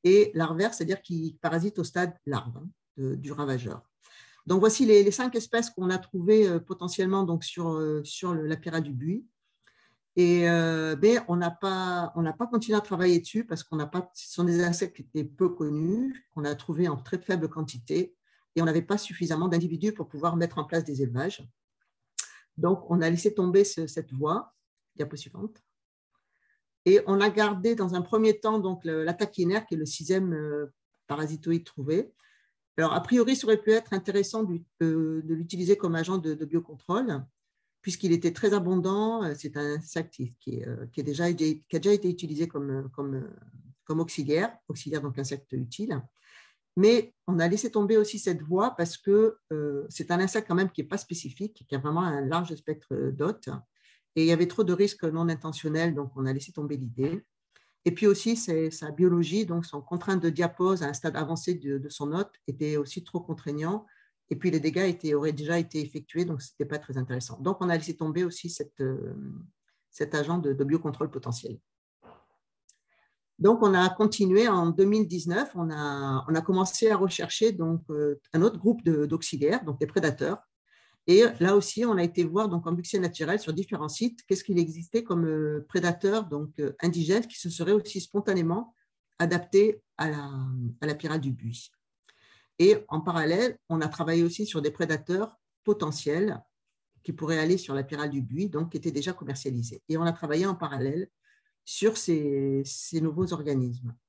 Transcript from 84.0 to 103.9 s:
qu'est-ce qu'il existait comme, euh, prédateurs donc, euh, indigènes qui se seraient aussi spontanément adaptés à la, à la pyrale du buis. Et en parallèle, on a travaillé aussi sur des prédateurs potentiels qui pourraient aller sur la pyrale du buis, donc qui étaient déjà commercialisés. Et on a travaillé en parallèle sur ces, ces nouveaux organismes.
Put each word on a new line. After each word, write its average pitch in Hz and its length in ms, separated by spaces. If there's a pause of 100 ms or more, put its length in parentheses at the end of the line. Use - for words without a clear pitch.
qu'est-ce 190 200
qu'il 190 120
existait 170 460
comme, 170 220
euh, 151 420
prédateurs 185 640
donc, 151 300
euh, 143 120 (100)
indigènes 175 460
qui - 100
se - 120
seraient 170 240
aussi 208 260
spontanément 190 760 (460)
adaptés 180 640 (140)
à 156 120
la, 143 220 (480)
à 147 60
la 147 100
pyrale 156 240
du 135 140
buis. 117 380 (840)
Et 202 300
en 156 140
parallèle, 170 560 (100)
on 165 140
a 156 80
travaillé 165 340
aussi 170 220
sur 165 160
des 147 100
prédateurs 175 640 (300)
potentiels 165 760 (640)
qui - 80
pourraient 160 280
aller 165 180
sur 160 160
la 135 100
pyrale 147 280
du 139 100
buis, 143 260
donc 165 240
qui - 60
étaient 160 140
déjà 147 200
commercialisés. 131 800
Et 156 80
on 160 60
a 170 100
travaillé 160 320
en 190 100
parallèle 147 540 (560)
sur 220 320
ces, 139 640
ces - 380
nouveaux 165 320
organismes. 127 600 (160)